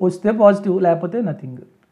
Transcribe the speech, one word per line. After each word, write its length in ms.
వస్తే 300
పాజిటివ్, 500
లేకపోతే 400
నథింగ్. 360